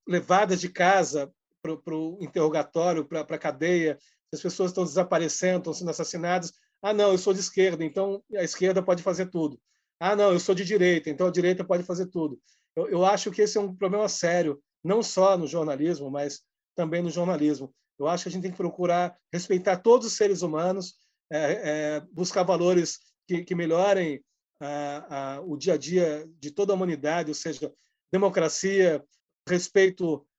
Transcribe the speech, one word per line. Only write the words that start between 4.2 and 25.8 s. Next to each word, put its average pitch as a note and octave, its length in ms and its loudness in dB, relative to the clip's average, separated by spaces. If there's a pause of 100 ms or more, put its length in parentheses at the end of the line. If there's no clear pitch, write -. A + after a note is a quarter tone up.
se D#3+ 60 -12
as - 60 -10
pessoas F3+ 300 -2
estão F#3 120 -2
desaparecendo, F3 760 0
estão E3+ 140 -6
sendo E3+ 180 -6
assassinadas, F3 600 -4 (280)
"Ah, G#3 120 0
não, G#3 180 4
eu F#3 60 4
sou F#3+ 160 2
de F#3+ 60 -4
esquerda, F3+ 440 0
então G3 400 -4 (120)
a F#3+ 80 0
esquerda F#3 400 0
pode F3+ 180 2
fazer F3+ 260 -2
tudo. D#3+ 320 -4 (400)
Ah, G#3 160 2
não, G3+ 180 6
eu F3 60 4
sou F#3+ 140 2
de F#3 120 -2
direita, F3+ 440 2
então E3 180 0
a F3 40 0
direita F3+ 320 2
pode F3 200 0
fazer F3+ 240 -6
tudo." D#3 320 -4 (360)
Eu, - 140 -2
eu F#3 160 2
acho G3 260 2
que G#3 100 0
esse G#3 160 2
é G#3 40 0
um F#3 140 -4
problema G3+ 340 0
sério, E3 520 0 (220)
não G#3 180 2
só F#3+ 360 4
no E3 100 -2
jornalismo, D3 640 -2
mas C#3+ 300 -6 (340)
também E3+ 260 -2
no E3+ 80 -2
jornalismo. D3+ 640 -2 (260)
Eu C#3+ 80 -2
acho F3+ 160 -2
que F#3 60 -8
a - 20 -8
gente F#3 100 -6
tem F#3 100 -6
que F3+ 60 -14
procurar F3 580 0 (160)
respeitar F3+ 460 0
todos A#3 300 6
os - 60 -6
seres G3+ 280 2
humanos, F3+ 540 -4 (360)
é, D3+ 60 -2
é, D3+ 640 -2 (120)
buscar F3+ 320 0
valores F3 560 2 (280)
que, F3 160 -4
que F3+ 120 -6
melhorem, E3+ 680 0 (360)
a, C#3+ 760 -8
a, D3+ 60 -12
o F3 140 -8
dia E3+ 180 0
a D3+ 40 0
dia D#3+ 500 -2 (120)